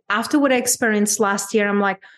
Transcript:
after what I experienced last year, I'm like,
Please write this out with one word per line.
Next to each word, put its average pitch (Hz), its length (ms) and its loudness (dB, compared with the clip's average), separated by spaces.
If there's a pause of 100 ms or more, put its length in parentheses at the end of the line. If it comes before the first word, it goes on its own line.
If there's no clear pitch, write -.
after 220 300 0
what 269 140 2
I - 20 2
experienced 214 640 0
last 202 340 -2
year, 208 140 2
I'm 202 140 0
like, 190 200 -2 (160)